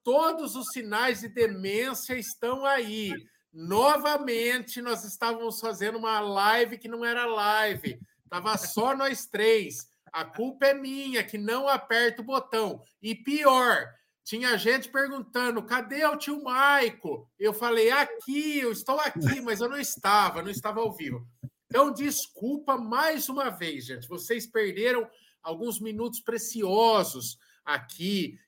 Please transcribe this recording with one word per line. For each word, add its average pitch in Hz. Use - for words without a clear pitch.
todos 311
os 254
sinais 220
de 226
demência 220
estão 247
aí. 220
Novamente, 247
nós 226
estávamos 226
fazendo 202
uma 220
live 208
que 226
não 233
era 240
live. 214
Tava 202
só 254
nós 269
três. 208
A 160
culpa 262
é 277
minha, 269
que -
não 240
aperta 233
o 220
botão. 226
E 220
pior, 254
tinha 240
gente 254
perguntando, 247
"Cadê 254
o 302
tio 294
Maico?" 262
Eu 208
falei, 233
"Aqui, 294
eu 247
estou 262
aqui", 269
mas 226
eu 240
não 277
estava, 196
não 185
estava 214
ao 220
vivo. 127
Então, 285
desculpa 269
mais 262
uma 269
vez, 160
gente. 123
Vocês 208
perderam 220
alguns 170
minutos 220
preciosos 214
aqui, 160